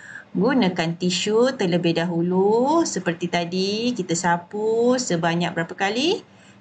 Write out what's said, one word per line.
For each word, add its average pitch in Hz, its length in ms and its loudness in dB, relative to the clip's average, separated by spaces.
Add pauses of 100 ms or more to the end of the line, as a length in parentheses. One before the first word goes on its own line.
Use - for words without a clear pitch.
(360)
gunakan 180 640 0
tisu 214 560 2
terlebih 170 400 2
dahulu. 190 880 2
Seperti 175 480 -4
tadi, 190 640 -2
kita 175 240 -2
sapu 220 800 0
sebanyak 170 560 -2
berapa 170 180 -4
kali? 247 480 -2 (400)